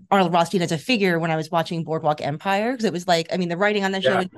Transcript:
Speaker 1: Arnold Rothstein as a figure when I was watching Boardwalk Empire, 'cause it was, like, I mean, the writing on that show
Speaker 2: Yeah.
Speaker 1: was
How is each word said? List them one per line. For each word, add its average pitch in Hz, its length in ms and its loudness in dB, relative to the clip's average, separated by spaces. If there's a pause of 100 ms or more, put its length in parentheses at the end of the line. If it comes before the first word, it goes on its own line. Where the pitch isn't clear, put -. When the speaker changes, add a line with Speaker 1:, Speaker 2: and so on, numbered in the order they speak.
(100)
Speaker 1:
Arnold 185 220 4
Rothstein 175 300 2
as 165 100 -2
a 160 60 -2
figure 190 400 2
when 165 120 0
I 160 60 2
was 156 140 -4
watching 165 340 -2
Boardwalk 151 380 -2
Empire, 196 520 -2
'cause 220 100 -4
it 175 100 0
was, 175 120 -6
like, 165 240 2
I - 60 -2
mean, 180 140 -2
the 170 80 -4
writing 208 260 2
on 190 80 -2
that 190 100 -2
show 196 100 2
Speaker 2:
Yeah. 185 80 2
Speaker 1:
was 185 180 -4